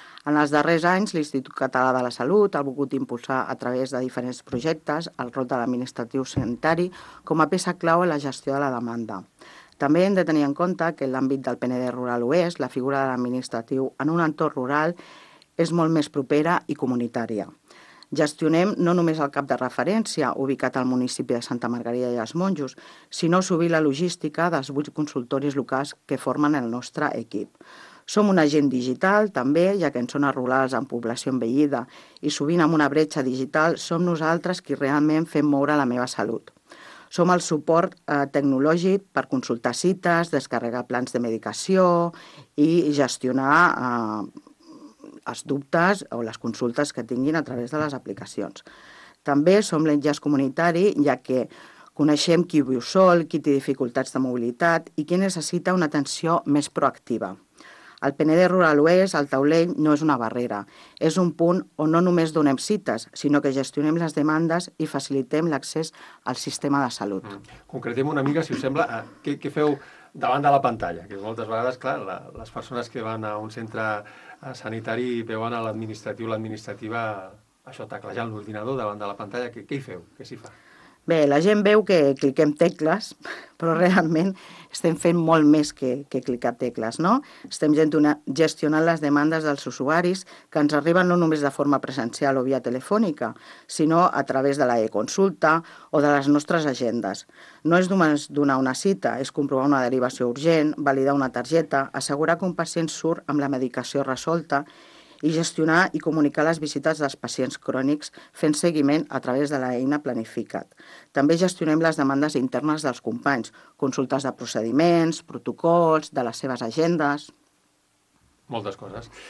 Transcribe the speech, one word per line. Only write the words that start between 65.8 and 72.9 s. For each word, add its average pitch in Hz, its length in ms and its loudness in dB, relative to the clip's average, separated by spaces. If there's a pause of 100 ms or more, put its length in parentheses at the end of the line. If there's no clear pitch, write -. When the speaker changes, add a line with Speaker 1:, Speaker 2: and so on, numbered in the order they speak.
Speaker 1:
al 127 140 -6
sistema 143 460 -2
de 123 100 -2
salut. 101 320 -6
Speaker 2:
Mm. 101 300 -16 (100)
Concretem 123 420 -4
una 151 140 -2
mica, 147 220 0
si 127 100 -6
us 110 80 -6
sembla, 143 240 0
eh, 113 160 -8 (220)
què, 143 180 -6
què - 80 -6
feu 151 300 0 (340)
davant 139 320 -2
de 143 80 6
la 139 80 6
pantalla, 87 460 -4
que 101 100 -14
moltes 107 320 -8
vegades, 123 300 -4
clar, 139 260 -4
la, 92 140 -10 (180)
les - 140 -18
persones 117 360 -10
que 127 140 -10